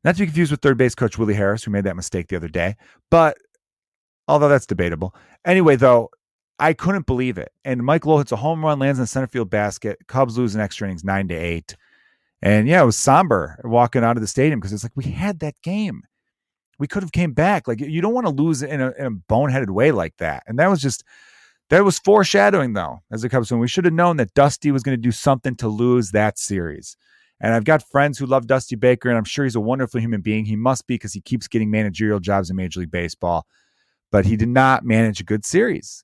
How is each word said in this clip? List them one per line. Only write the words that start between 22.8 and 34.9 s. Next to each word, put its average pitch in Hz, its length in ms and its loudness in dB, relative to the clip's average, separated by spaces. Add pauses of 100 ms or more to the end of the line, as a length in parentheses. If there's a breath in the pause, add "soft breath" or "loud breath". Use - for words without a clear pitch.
as 110 120 -8
a 123 60 -4
Cubs 123 200 0
fan. 120 100 0
We 120 80 0
should 175 180 -2
have 165 80 4
known 170 240 2
that 113 160 -2
Dusty 143 380 2
was 131 120 0
gonna 131 140 -2
do 117 140 0
something 131 460 0
to 117 100 -6
lose 117 440 0
that 107 260 0
series. 85 580 -8 (440)
And 110 160 0
I've 110 80 0
got 156 260 2
friends 143 300 0
who 135 80 -4
love 127 180 0
Dusty 131 300 -2
Baker, 123 340 2
and 117 80 2
I'm 110 60 0
sure 139 220 -4
he's 120 100 -2
a 113 40 2
wonderful 120 400 -2
human 113 220 -4
being. 107 240 -2
He 107 100 -4
must 127 300 -2
be 123 140 -4
'cause - 140 -12
he 98 80 -12
keeps - 260 -6
getting 110 240 -2
managerial 104 480 -2
jobs 92 320 -2
in 92 40 -4
Major 92 260 -6
League 82 100 -8
Baseball. 87 560 -6 (640)
But 98 140 4
he 107 100 2
did 113 140 -2
not 131 340 4
manage 113 380 0